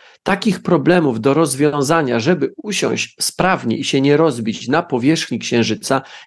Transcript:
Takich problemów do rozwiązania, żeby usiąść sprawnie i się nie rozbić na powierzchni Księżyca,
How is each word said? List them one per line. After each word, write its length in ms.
Takich 400
problemów 580
do 140
rozwiązania, 840
żeby 360
usiąść 640
sprawnie 560
i 80
się 160
nie 160
rozbić 520
na 140
powierzchni 560
Księżyca, 640